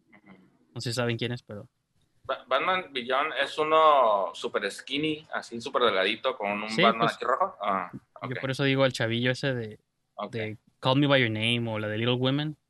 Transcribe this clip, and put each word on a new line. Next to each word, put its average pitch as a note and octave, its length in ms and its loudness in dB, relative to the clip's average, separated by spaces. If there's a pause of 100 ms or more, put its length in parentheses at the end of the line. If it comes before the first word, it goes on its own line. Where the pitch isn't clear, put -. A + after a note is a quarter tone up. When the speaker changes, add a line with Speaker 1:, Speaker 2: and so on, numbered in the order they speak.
(720)
Speaker 1:
No A#2+ 80 -12
sé A#2+ 100 -6
si A2+ 40 -4
saben A#2+ 220 0
quién A#2 140 -4
es, B2 120 -8
pero G#2 260 -16 (540)
Speaker 2:
Ba-, C3 240 -6
Batman E3 440 0
Beyond C3 500 -2
es C#3 160 -4
uno C#3+ 760 4
súper G#2+ 380 -4
skinny, D3+ 640 -6
así A#2 280 -8
súper C3 220 -2
delgadito, G#2+ 540 2
con G#2 260 -4
un A2 60 -8
Speaker 1:
Sí, A2 120 0
Speaker 2:
Batman A2+ 200 4
Speaker 1:
pues, A2+ 140 0
Speaker 2:
aquí A#2 100 -8
rojo. D3 360 0
Ah, F#2+ 320 -2
Speaker 1:
yo - 60 -12 (300)
Speaker 2:
ok. - 120 -6
Speaker 1:
por C3 100 -4
eso C#3 120 -2
digo C3+ 200 4
al B2+ 100 2
chavillo A#2+ 380 0
ese C3 220 -2
de, A2 260 -8 (360)
Speaker 2:
Ok. G2+ 160 -8
Speaker 1:
de G#2+ 260 -6 (220)
Call C3 200 4
Me D3 80 4
By C3+ 140 6
Your A2+ 100 2
Name A#2 360 0
o G#2+ 120 -4
la G#2+ 80 -4
de G#2+ 100 -4
Little A#2+ 180 0
Women, C#3 420 -2 (120)